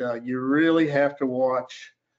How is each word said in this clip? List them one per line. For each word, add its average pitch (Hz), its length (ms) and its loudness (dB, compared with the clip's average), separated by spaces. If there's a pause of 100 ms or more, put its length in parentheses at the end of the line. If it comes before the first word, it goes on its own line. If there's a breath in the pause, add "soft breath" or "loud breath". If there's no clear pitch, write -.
uh, 120 140 -4
you 123 260 -6
really 156 480 2
have 143 280 0
to 139 80 -2
watch 127 680 -2 (240)